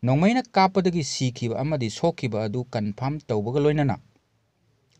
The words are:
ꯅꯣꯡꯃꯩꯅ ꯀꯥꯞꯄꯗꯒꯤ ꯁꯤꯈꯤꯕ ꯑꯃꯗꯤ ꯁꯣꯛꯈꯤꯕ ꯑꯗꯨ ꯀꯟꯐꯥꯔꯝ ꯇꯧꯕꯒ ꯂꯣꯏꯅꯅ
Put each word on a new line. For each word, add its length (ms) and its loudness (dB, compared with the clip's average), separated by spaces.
ꯅꯣꯡꯃꯩꯅ 400 4
ꯀꯥꯞꯄꯗꯒꯤ 640 2
ꯁꯤꯈꯤꯕ 540 -4
ꯑꯃꯗꯤ 320 -2
ꯁꯣꯛꯈꯤꯕ 540 -2
ꯑꯗꯨ 200 -4
ꯀꯟꯐꯥꯔꯝ 560 -4
ꯇꯧꯕꯒ 400 -2
ꯂꯣꯏꯅꯅ 360 2